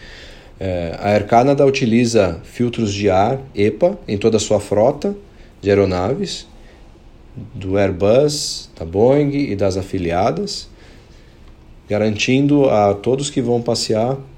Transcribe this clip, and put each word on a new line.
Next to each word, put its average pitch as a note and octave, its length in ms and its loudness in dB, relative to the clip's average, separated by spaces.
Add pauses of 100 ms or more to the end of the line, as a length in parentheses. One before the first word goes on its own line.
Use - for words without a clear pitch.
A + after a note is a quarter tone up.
(640)
É, F2 360 -6
a G2+ 80 -4
Air G#2 180 2
Canada C#3 400 4
utiliza A2+ 760 2
filtros A#2 500 -4
de G2+ 160 0
ar A2 300 2 (120)
epa A2 540 0
em G#2+ 100 -4
toda A2 200 2
a G#2+ 40 2
sua G#2 200 0
frota C#3+ 560 0 (440)
de G2 80 -2
aeronaves, G2 760 0 (1080)
do G2 240 -6
Airbus, G#2 1000 0
da E2+ 60 -10
Boeing C#3 680 0
e G2+ 60 -4
das F#2+ 200 -2
afiliadas, F#2+ 920 -4 (1200)
garantindo B2+ 840 2
a G2+ 240 4
todos C3 340 -2
que C3+ 140 -2
vão A#2+ 180 0
passear A#2 560 -2 (220)